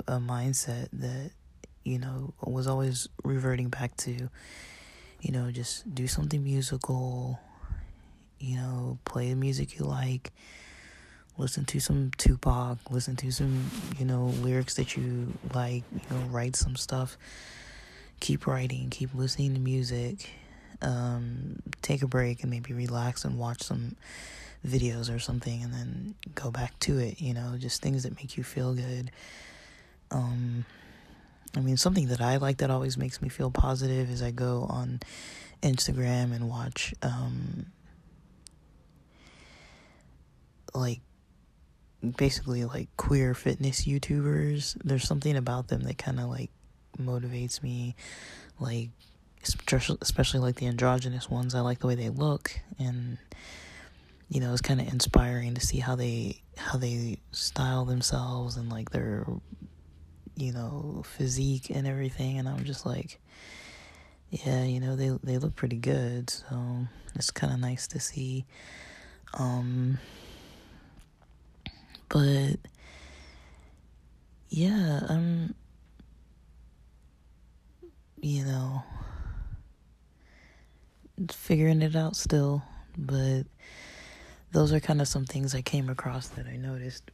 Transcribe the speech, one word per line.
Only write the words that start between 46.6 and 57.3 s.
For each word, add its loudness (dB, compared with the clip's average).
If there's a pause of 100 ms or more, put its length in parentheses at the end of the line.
motivates -2
me, -2 (640)
like, -2 (540)
especially, 2
especially, 4
like, 2
the 0
androgynous 2
ones. 0
I 4
like 2
the 2
way 4
they -2
look, 0 (180)
and -2 (1120)
you 0
know, 2
it's 2
kinda 4
inspiring 4
to -2
see 2
how 2
they, -2 (160)
how -2
they -2 (120)